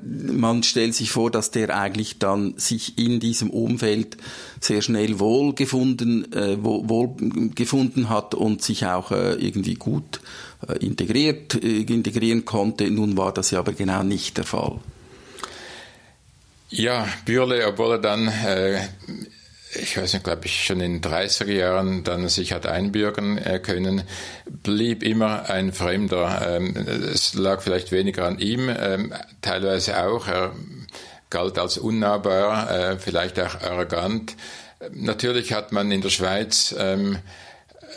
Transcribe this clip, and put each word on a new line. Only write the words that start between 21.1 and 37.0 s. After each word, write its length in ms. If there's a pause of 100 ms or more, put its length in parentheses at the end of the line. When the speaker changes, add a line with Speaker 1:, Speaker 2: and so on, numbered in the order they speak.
Speaker 2:
Jahren 500
dann 240
sich 240
hat 160
einbürgern, 680
äh, 220
können, 440 (420)
blieb 580
immer 460
ein 220
Fremder. 760
Ähm, 300
es 580
lag 280
vielleicht 320
weniger 320
an 140
ihm, 300
ähm, 440 (280)
teilweise 600
auch. 240
Er 240 (800)
galt 280
als 180
unnahbar, 920
äh, 260
vielleicht 420
auch 220
arrogant. 760 (560)
Natürlich 600
hat 180
man 200
in 100
der 80
Schweiz, 640
ähm, 420 (800)